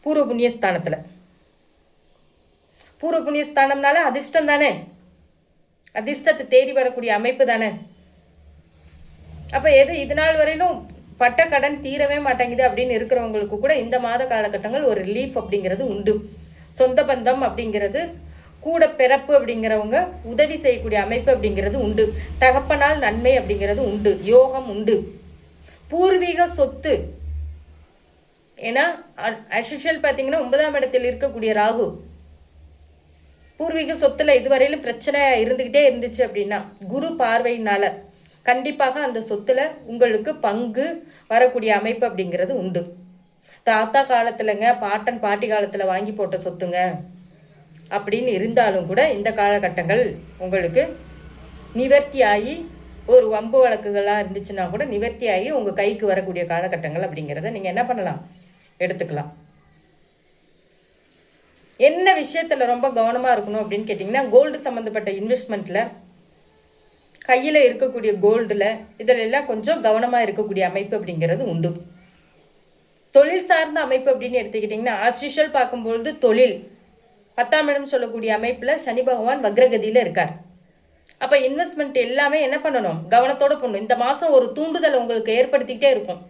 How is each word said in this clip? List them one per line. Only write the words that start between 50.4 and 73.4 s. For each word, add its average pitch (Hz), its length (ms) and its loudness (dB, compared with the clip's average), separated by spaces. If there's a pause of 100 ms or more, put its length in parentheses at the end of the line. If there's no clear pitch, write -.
நிவர்த்தியாகி, 262 800 2 (500)
ஒரு 247 240 8
வம்பு 226 320 0
வழக்குகளா 208 580 2
இருந்துச்சுன்னா 190 500 -6
கூட 226 160 -4
நிவர்த்தியாகி 226 640 -4
உங்க 226 240 -2
கைக்கு 208 320 -2
வரக்கூடிய 185 400 -2
காலகட்டங்கள் 170 600 -4
அப்படிங்கிறத 156 440 -8
நீங்க 190 160 -8
என்ன 220 180 -2
பண்ணலாம், 196 360 -4 (580)
எடுத்துக்கலாம். 160 520 -6 (2500)
என்ன 339 440 4
விஷயத்துல 311 440 -2
ரொம்ப 240 220 0
கவனமா 240 500 0
இருக்கணும் 208 260 -6
அப்படின்னு 208 260 -6
கேட்டிங்கன்னா, 220 400 -4
கோல்டு 285 300 4
சம்மந்தப்பட்ட 220 520 -6
இன்வெஸ்ட்மெண்ட்ல, 208 800 -4 (1400)
கையில 269 300 2 (100)
இருக்கக்கூடிய 233 440 -2 (100)
கோல்டுல, 208 560 2 (200)
இதுல 240 220 2
எல்லாம் 262 260 -2
கொஞ்சம் 240 380 -2
கவனமா 240 340 2
இருக்கக்கூடிய 208 420 -2
அமைப்பு 196 380 -2
அப்படிங்கிறது 170 420 -2
உண்டு. 170 420 -4 (1300)
தொழில் 330 320 4